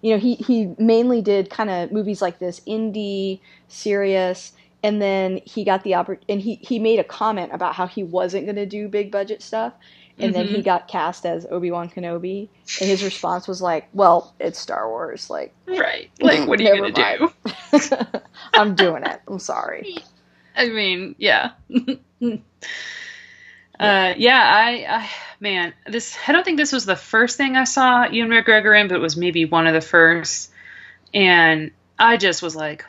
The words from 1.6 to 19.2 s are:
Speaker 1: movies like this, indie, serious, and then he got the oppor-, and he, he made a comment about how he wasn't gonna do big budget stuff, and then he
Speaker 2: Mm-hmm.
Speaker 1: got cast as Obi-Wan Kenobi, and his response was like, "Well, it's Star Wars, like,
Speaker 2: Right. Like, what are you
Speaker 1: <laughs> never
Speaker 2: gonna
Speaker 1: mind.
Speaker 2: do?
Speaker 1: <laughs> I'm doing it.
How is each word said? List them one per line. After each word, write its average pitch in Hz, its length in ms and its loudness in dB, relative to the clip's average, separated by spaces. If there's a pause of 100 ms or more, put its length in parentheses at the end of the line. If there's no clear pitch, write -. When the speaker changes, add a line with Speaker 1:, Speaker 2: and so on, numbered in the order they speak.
Speaker 1:
movies 208 300 -4
like 175 160 -4
this, 180 280 -8
indie, 202 760 -6 (280)
serious, 190 840 -2 (300)
and 214 200 0
then 190 420 -2
he 214 200 -8
got 190 180 0
the 196 100 -2
oppor-, 180 360 -2
and 202 120 -2
he, 208 160 -6
he - 220 -6
made 220 220 2
a 165 40 0
comment 208 480 -4
about 175 220 -4
how 185 140 -4
he 202 160 -8
wasn't 180 420 -4
gonna 202 200 -6
do 208 220 -10
big 202 220 -4
budget 202 320 -6
stuff, 220 300 -6 (460)
and 214 160 -2
then 180 120 -2
he 202 80 -4
Speaker 2:
Mm-hmm. 202 80 -2
Speaker 1:
got 180 260 0
cast 175 380 -6
as 170 240 -6
Obi-Wan 175 380 -6
Kenobi, 180 600 -10 (320)
and 190 100 -2
his 190 140 0
response 180 440 -6
was 185 140 -8
like, 165 300 -4
"Well, 180 480 4
it's 170 180 -6
Star - 300 -6
Wars, 123 420 -10
like, - 220 -10 (140)
Speaker 2:
Right. - 440 -4 (100)
Like, - 280 4
what 208 120 2
are - 20 0
you 208 120 6
Speaker 1:
<laughs> 196 80 0
never 208 100 -2
Speaker 2:
gonna 226 260 0 (540)
Speaker 1:
mind. - 180 4
Speaker 2:
do? - 300 -4 (120)
Speaker 1:
<laughs> - 220 -8
I'm 208 200 4
doing 170 300 2
it. - 240 -6